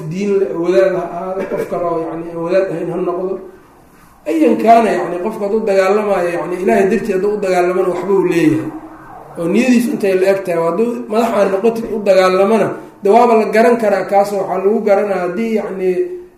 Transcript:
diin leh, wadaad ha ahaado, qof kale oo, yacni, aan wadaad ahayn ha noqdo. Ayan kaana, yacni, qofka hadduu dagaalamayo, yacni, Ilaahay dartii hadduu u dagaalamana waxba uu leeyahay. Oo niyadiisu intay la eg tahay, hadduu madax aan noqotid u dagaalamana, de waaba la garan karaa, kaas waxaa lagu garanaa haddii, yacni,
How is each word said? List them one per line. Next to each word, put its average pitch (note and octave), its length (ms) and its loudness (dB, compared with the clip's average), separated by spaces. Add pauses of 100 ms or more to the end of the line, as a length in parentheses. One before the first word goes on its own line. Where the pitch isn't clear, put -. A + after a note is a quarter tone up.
diin G3 300 0
leh, G3 180 0
wadaad F3+ 380 2
ha F3 100 -4
ahaado, F#3 440 -6
qof - 200 -4
kale F3 160 -4
oo, E3+ 160 -2
yacni, E3 260 -8
aan E3+ 160 -8
wadaad F#3 280 0
ahayn E3 200 -6
ha F3 60 -6
noqdo. F#3 420 -4 (880)
Ayan E3 300 2
kaana, A3+ 340 4
yacni, F3 280 -4
qofka G3+ 260 -6
hadduu G#3 160 -2
dagaalamayo, G3 680 0
yacni, F3 280 -4
Ilaahay G3 320 2
dartii G#3 240 -2
hadduu G3 220 0
u - 20 -2
dagaalamana F3+ 520 0
waxba F3+ 240 -2
uu F#3+ 120 4
leeyahay. E3 460 2 (600)
Oo E3+ 180 -6
niyadiisu A#3 420 2
intay G3 240 0
la F#3+ 160 2
eg F#3+ 120 0
tahay, E3+ 200 -2
hadduu G3+ 460 -2
madax A3+ 260 0
aan G3 160 2
noqotid A3+ 340 0
u G#3+ 180 -6
dagaalamana, F#3+ 680 2 (320)
de G3 100 2
waaba A3+ 240 6
la A3 160 4
garan A3+ 260 4
karaa, G3 280 0
kaas G3+ 280 2
waxaa F#3 260 -4
lagu G#3 220 2
garanaa G3+ 400 2
haddii, G#3+ 340 -2
yacni, F#3 420 -2 (420)